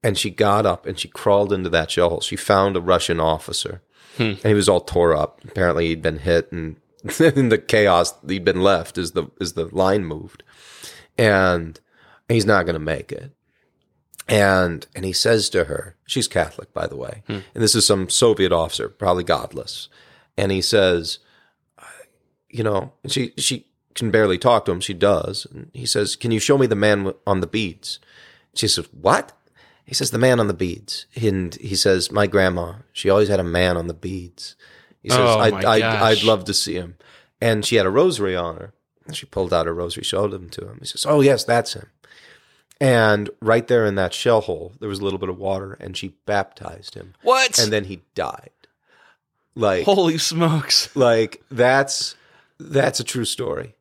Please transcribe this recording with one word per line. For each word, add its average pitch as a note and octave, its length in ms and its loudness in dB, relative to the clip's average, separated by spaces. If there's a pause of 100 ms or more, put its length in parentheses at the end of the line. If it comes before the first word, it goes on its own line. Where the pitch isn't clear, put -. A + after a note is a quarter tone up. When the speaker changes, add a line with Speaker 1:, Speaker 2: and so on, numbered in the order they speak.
Speaker 1:
and G#2 160 -2
she - 100 -4
got G#2 380 0
up F2 200 -2
and F2+ 120 -8
she - 80 -8
crawled G2+ 460 0
into F#2 180 -2
that D#2+ 220 0
shell F2 180 2
hole. E2+ 100 -4
She - 140 -6
found G2 420 2
a F2+ 40 0
Russian E2+ 400 0
officer, D#2+ 600 -4 (360)
Speaker 2:
Hmm. - 60 -2
Speaker 1:
and G#2+ 240 -4
he G#2+ 80 4
was G2+ 140 4
all F2+ 120 4
tore E2+ 340 2
up. D2+ 300 -4
Apparently E2+ 420 0
he'd E2 160 -4
been D#2 160 -2
hit, E2 320 0
and D#2+ 240 -8 (300)
<laughs> - 160 -10
in C#3 300 4
the A2 140 4
chaos F#2+ 480 4 (140)
he'd F2+ 180 -4
been F2+ 160 2
left F#2 380 2
as E2+ 140 -6
the, E2 140 -4 (140)
as E2+ 120 -6
the E2 140 -6
line F#2+ 380 0
moved. D#2 380 -12 (760)
And F#2 600 2 (500)
he's A#2 160 2
not F#2+ 220 2
gonna E2 140 -4
make D#2 320 -6
it. - 180 -14 (960)
And, F#2+ 680 2
and F#2 100 -10
he F#2+ 80 -6
says A2+ 380 0
to F2+ 140 0
her, D2+ 320 -8 (100)
she's - 220 -4
Catholic, - 440 -4
by D#2+ 140 -6
the - 100 -10
way, C2 300 -12
Speaker 2:
Hmm. G#2 140 -8 (140)
Speaker 1:
and - 80 -2
this G#2+ 120 2
is A2 120 2
some F#2+ 220 0
Soviet G2+ 440 2
officer, E2 360 -2
probably F2+ 360 -2
godless. - 640 -6 (480)
And G2+ 140 -2
he F#2+ 120 0
says, F2+ 560 0 (1300)
"You A#2 140 -8
know," G#2+ 300 -2 (100)
and C3 100 -8
she, C3+ 240 -4
she - 300 -6 (280)
can A#2 160 -4
barely G2 280 2
talk A#2 260 2
to G2 80 -2
him. F2 80 -4
She G2 140 -8
does. F#2 560 0
And - 220 -18
he B2 140 -12
says, G#2 300 -2
"Can A#2+ 140 -4
you A2+ 100 2
show C#3+ 180 4
me C3 80 4
the A2 80 0
man G#2 300 2
w-, G2 120 -4 (100)
on G2 140 0
the F2 60 -4
beads?" G2+ 520 -8 (560)
She - 140 -2
says, F2 240 -2
"What?" G2 400 0 (520)
He - 100 -14
says, - 160 -2
"The A#2+ 80 -4
man B2 220 4
on G#2+ 80 2
the G2 60 -2
beads." F2+ 520 -8 (140)
And F#2+ 360 -2
he - 200 -8
says, F#2 360 2
"My G#2 140 2
grandma, F2+ 480 0 (180)
she - 180 -2
always G2+ 180 4
had G2 120 0
a F2+ 40 -4
man F2 320 0
on E2+ 100 -4
the E2+ 80 -8
beads." F2+ 640 -12 (460)
He - 80 -12
says, B2+ 100 4
Speaker 2:
Oh, A#2 180 4
Speaker 1:
"I'd, A2 140 2
Speaker 2:
my G2 120 -6
Speaker 1:
I'd, A2 160 4
Speaker 2:
gosh. A2+ 220 0
Speaker 1:
I'd A2 220 2
love G#2+ 200 2
to G2+ 100 -6
see - 200 -2
him." F2 220 -10 (440)
And A2+ 240 0
she A#2 120 0
had G2 100 4
a F#2 40 2
rosary A2 460 2
on E2+ 200 -6
her. F2 160 -18 (340)
And D#2 80 -16
she - 120 -12
pulled F2+ 260 -4
out E2 140 2
her E2 80 -4
rosary, F2 300 -8
showed G2+ 280 -2
him F2+ 180 -14
to - 160 -14
him. G2+ 140 -20
He - 60 -16
says, - 200 -8
"Oh, D3 140 4
yes, C3+ 240 4
that's A#2 300 0
him." G#2 160 -16 (880)
And G#2+ 500 4 (100)
right A2+ 260 2
there A#2 200 2
in G2+ 100 0
that F#2 180 -2
shell A#2 260 2
hole, F2 400 -10
there A2 80 -10
was G2 100 -8
a G2+ 60 -8
little G2 140 -4
bit F#2+ 100 -6
of F#2 100 -8
water, G2 420 -6
and F#2 160 -14
she - 180 -12 (120)
baptized F#2+ 680 -6
him. F#2 280 -18
Speaker 2:
What? C4 360 2
Speaker 1:
And G#2+ 140 2
then G#2+ 120 0
he F#2+ 180 -14 (120)
died. - 360 -8 (1040)
Like, G2 300 0
Speaker 2:
Holy F3+ 340 4
smokes. D#3+ 800 0
Speaker 1:
like, A#2 540 2
that's, C3 640 0 (420)
that's C3+ 400 -2
a B2 60 -6
true A#2+ 200 -4
story. - 560 -8